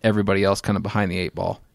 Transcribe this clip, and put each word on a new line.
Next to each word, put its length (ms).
everybody 400
else 180
kinda 200
behind 280
the 80
eight 160
ball. 280